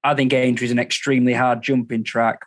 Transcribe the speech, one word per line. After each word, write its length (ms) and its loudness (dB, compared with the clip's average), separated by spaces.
I 100 2
think 180 2
Aintree 340 2
is 40 -4
an 80 2
extremely 540 0
hard 300 0
jumping 420 -2
track 420 -2